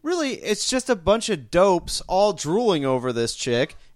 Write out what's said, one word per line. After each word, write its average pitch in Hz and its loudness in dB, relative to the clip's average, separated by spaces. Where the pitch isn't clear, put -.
really, 311 -2
it's - -4
just 262 -2
a 240 2
bunch 196 0
of 147 -4
dopes 180 2
all 196 2
drooling 170 0
over 127 0
this 117 -2
chick, 123 -2